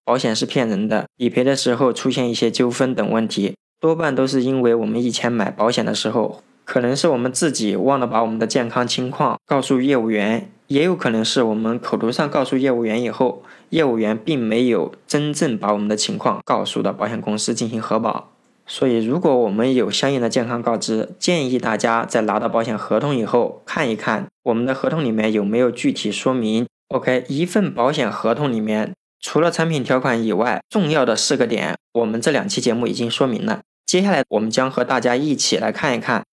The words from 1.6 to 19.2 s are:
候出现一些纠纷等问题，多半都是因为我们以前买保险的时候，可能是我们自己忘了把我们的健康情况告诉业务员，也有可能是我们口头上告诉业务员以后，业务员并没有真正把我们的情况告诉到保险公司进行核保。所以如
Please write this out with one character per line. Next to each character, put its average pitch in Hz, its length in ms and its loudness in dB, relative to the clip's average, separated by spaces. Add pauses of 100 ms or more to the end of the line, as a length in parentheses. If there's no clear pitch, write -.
候 120 200 2
出 131 180 -2
现 127 180 0
一 117 40 -2
些 113 180 2
纠 123 180 2
纷 127 240 0
等 104 160 -2
问 113 160 2
题， - 300 -2 (240)
多 160 160 2
半 160 180 0
都 131 140 2
是 131 160 2
因 131 180 0
为 117 140 4
我 113 100 0
们 110 160 -2
以 120 80 0
前 117 220 -2
买 113 180 0
保 110 220 0
险 120 140 0
的 110 100 -2
时 110 140 -2
候， 107 340 -2 (220)
可 - 160 0
能 123 140 0
是 143 120 2
我 143 100 4
们 123 140 -2
自 143 200 0
己 104 260 0
忘 131 200 2
了 127 80 0
把 113 160 0
我 113 60 2
们 113 100 -4
的 113 80 0
健 117 220 -2
康 123 180 -2
情 127 240 -4
况 135 360 -2
告 139 160 0
诉 127 180 2
业 135 160 2
务 113 140 2
员， 107 420 0 (160)
也 139 160 2
有 180 100 2
可 185 160 -2
能 113 140 0
是 123 200 2
我 110 120 2
们 110 240 -2
口 - 180 -4
头 113 140 0
上 147 180 -2
告 147 140 0
诉 131 140 -2
业 135 120 2
务 120 140 0
员 113 180 0
以 120 80 -2
后， - 340 -2 (260)
业 160 160 2
务 120 120 2
员 110 180 2
并 143 220 -2
没 117 300 2
有 101 260 2 (140)
真 147 260 0
正 139 240 -2
把 101 140 0
我 104 60 2
们 104 100 -2
的 107 80 0
情 107 220 -4
况 104 260 -2
告 104 220 -2
诉 110 180 -4
到 104 80 0
保 104 160 -4
险 110 140 -6
公 107 160 -2
司 120 180 -2
进 117 140 -4
行 113 120 -6
核 110 160 -2
保。 - 340 -4 (360)
所 - 180 -2
以 117 180 2
如 131 180 0